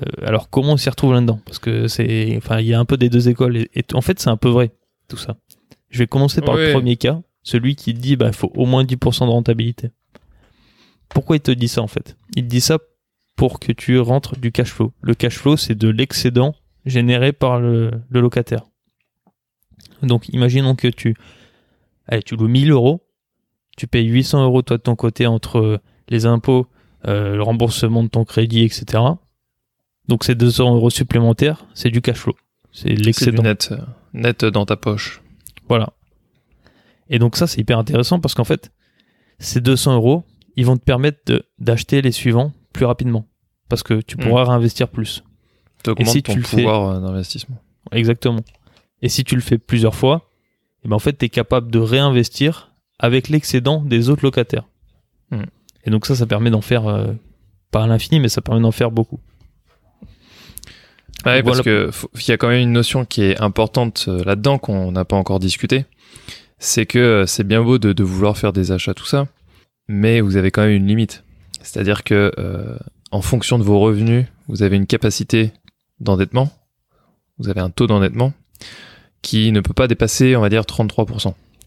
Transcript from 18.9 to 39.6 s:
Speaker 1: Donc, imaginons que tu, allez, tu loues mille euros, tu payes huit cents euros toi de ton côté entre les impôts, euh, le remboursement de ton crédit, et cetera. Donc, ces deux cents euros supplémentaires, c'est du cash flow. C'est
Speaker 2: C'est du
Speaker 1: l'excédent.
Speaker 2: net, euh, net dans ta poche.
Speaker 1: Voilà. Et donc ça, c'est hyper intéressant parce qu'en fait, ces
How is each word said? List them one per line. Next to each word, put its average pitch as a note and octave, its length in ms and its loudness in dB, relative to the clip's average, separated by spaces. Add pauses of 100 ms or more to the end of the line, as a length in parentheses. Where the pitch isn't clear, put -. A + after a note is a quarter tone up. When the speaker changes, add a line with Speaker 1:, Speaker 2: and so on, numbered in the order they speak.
Speaker 1:
Donc, A#2+ 260 0
imaginons B2+ 460 2
que B2+ 120 -2
tu, A2+ 280 -2 (920)
allez, A2 160 -4
tu - 120 -10
loues A2 120 0
mille C3+ 240 4
euros, C#3 360 2 (720)
tu A#2+ 100 -10
payes A#2 200 0
huit A#2+ 160 4
cents C#3 200 2
euros B2+ 180 4
toi B2 160 -2
de A2 60 -6
ton A#2 120 0
côté A#2+ 320 -2
entre A2 540 0 (280)
les A2+ 160 0
impôts, B2 420 2 (400)
euh, G2+ 280 -2
le G#2 60 -2
remboursement A#2 640 0
de A2 60 -2
ton A2+ 160 0
crédit, A2+ 380 0
et A2+ 60 4
cetera. B2 500 -2 (880)
Donc, A#2+ 160 0
ces B2+ 120 0
deux A#2+ 160 4
cents B2 240 2
euros A#2 140 4
supplémentaires, A#2+ 840 0
c'est - 160 -2
du A#2 120 0
cash A#2 160 -4
flow. - 180 -4 (360)
C'est - 180 -10
Speaker 2:
C'est - 60 0
du G#2 80 -2
Speaker 1:
l'excédent. A2+ 400 2
Speaker 2:
net, G#2+ 280 0
euh, G#2+ 60 -8 (360)
net A#2 320 -2
dans G#2 200 0
ta G#2 100 0
poche. - 460 -6 (460)
Speaker 1:
Voilà. A2+ 260 0 (1160)
Et B2 100 0
donc A#2 160 2
ça, F3 120 0
c'est - 140 -6
hyper A2+ 180 2
intéressant B2 400 0
parce D#3 160 -4
qu'en A#2+ 80 0
fait, - 280 -4 (680)
ces - 220 -4